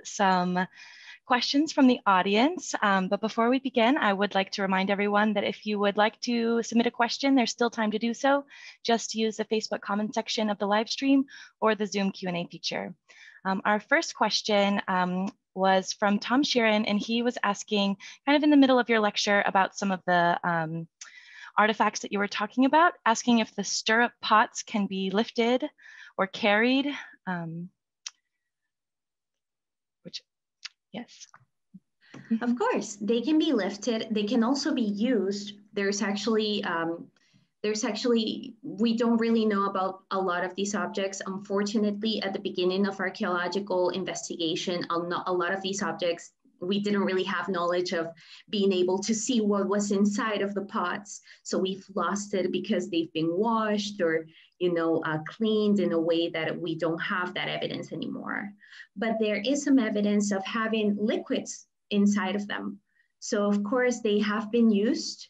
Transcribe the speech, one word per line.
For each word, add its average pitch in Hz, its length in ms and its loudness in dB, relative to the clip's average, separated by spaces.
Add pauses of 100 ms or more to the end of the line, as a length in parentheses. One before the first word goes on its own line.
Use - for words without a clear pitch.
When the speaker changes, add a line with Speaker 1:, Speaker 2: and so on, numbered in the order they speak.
Speaker 1:
some 180 640 0 (580)
questions 285 460 0
from 269 160 6
the 247 180 4
audience, 202 760 2
um, 196 260 2
but 196 140 -2
before 226 280 0
we 262 100 2
begin, 254 360 2
I 214 160 2
would 196 240 0
like 196 160 0
to 208 100 -4
remind 190 280 0
everyone 202 460 2
that 208 100 -2
if - 200 -6
you 208 140 -2
would 202 160 2
like 214 260 2
to 233 400 0
submit 233 260 0
a 240 40 0
question, 269 440 0
there's 233 160 2
still 240 180 0
time 220 220 -2
to 214 80 -2
do 233 140 -2
so. 277 300 0 (400)
Just 226 320 -2
use 220 220 -2
the 214 80 -4
Facebook - 340 -4
comment 208 340 -4
section 220 360 -2
of 202 100 -4
the 202 80 -2
live 214 220 2
stream 277 340 4 (380)
or 220 120 4
the 208 140 -2
Zoom 196 240 0
Q 190 160 -8
and 175 80 -2
A 175 120 -6
feature. - 460 -8 (520)
Um, 190 180 -2
our 208 160 2
first - 340 0
question, 202 760 2
um, 185 400 0 (260)
was 190 380 2
from 202 260 2
Tom 254 220 2
Sheeran, 220 460 2
and 202 120 2
he 226 220 -2
was 240 220 -2
asking, 202 520 0 (300)
kind 285 100 4
of 294 80 2
in 311 60 6
the 294 80 8
middle 262 220 8
of 240 100 0
your 226 100 4
lecture, 208 460 2
about - 320 2
some 196 140 -2
of 185 140 -4
the, 175 380 4
um, 165 440 -2 (680)
artifacts 214 440 2
that - 120 -10
you 208 60 -4
were 202 100 -2
talking 214 380 0
about, 320 280 6 (120)
asking 233 320 4
if 220 160 0
the 202 100 -6
stirrup 226 560 0
pots - 440 2
can 202 240 -2
be 190 240 -4
lifted 233 520 0 (540)
or 190 80 0
carried, 233 600 2 (400)
um, 170 420 -8 (2250)
which, - 220 -16 (680)
yes. - 360 -16 (1120)
Speaker 2:
Of 240 160 0
course, 415 420 -2
they 226 220 0
can 311 160 2
be 311 160 2
lifted. 220 560 -2
They 208 140 0
can 226 200 2
also 277 300 0
be 247 80 -2
used. 202 720 -2 (200)
There's 202 280 -2
actually, 214 640 -2
um, 170 420 -4 (560)
there's 214 220 -2
actually, 233 800 -2
we 226 340 0
don't 233 200 4
really 226 280 2
know 202 220 2
about 190 420 -4
a 196 100 -2
lot 180 240 0
of 180 120 -6
these 202 180 -4
objects. 196 540 -4
Unfortunately, 208 960 -2
at 196 100 -4
the 196 60 -6
beginning 185 480 0
of 196 120 -6
archaeological 180 920 -2
investigation, 170 1000 -4
a 170 80 -2
lo-, 175 300 -4
a 185 40 -2
lot 180 220 -2
of 196 80 -6
these 196 220 -6
objects, 170 480 -4 (280)
we 202 200 -2
didn't 202 240 0
really 185 200 0
have 185 260 -4
knowledge 175 420 -2
of 165 180 -2 (400)
being 196 220 2
able 185 260 2
to 214 160 -2
see 226 280 0
what 202 260 0
was 208 240 0
inside 208 500 0
of 202 120 -4
the 202 80 -4
pots. 196 580 -8 (240)
So - 140 -4
we've 190 360 -2
lost 185 400 -2
it 180 200 0
because 185 360 -2
they've 165 220 -2
been 165 260 -2
washed 208 640 0
or, 160 280 0 (320)
you 180 140 0
know, 165 320 0
uh, 156 120 -2 (100)
cleaned 214 540 2
in 170 100 0
a 165 80 2
way 165 300 0
that 160 280 -4
we 165 180 -6
don't 165 260 -2
have 180 320 -4
that 151 160 -4
evidence 160 420 -6
anymore. - 580 -8 (460)
But 220 240 -2
there 208 260 -2
is 285 180 -2
some 269 140 6
evidence 208 540 2
of 196 140 -2
having 220 520 -2
liquids - 680 -4 (240)
inside 202 460 2
of 202 120 -4
them. 202 320 -6 (400)
So - 260 -2
of 208 180 2
course 247 360 0
they 208 200 2
have 208 300 -2
been 233 200 6
used. 214 600 0